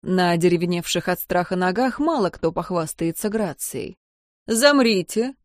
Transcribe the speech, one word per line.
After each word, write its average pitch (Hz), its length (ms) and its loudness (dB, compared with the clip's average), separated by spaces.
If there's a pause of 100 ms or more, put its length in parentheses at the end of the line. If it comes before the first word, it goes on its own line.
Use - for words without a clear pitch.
На 180 300 2
одеревеневших 175 760 0
от 180 120 -2
страха 180 340 -2
ногах 185 460 0
мало 285 300 2
кто 180 200 -2
похвастается 165 800 -4
грацией. 190 680 -6 (500)
"Замрите!" 233 880 2 (100)